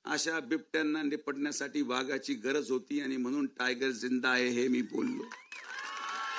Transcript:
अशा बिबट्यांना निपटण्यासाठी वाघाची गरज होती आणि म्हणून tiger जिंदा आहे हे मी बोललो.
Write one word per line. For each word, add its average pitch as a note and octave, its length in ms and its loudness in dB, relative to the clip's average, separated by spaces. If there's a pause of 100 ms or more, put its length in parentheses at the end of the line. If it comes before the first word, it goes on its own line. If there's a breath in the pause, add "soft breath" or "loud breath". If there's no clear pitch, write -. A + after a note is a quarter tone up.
अशा D#3 360 0
बिबट्यांना D#3 640 0
निपटण्यासाठी C#3+ 800 -2
वाघाची C3 520 0
गरज C3 360 0
होती C3 300 0
आणि C3+ 160 -2
म्हणून C3 300 0
tiger B2+ 440 0
जिंदा B2+ 400 2
आहे B2 180 4
हे B2 200 4
मी B2 140 4
बोललो. - 420 -2 (1160)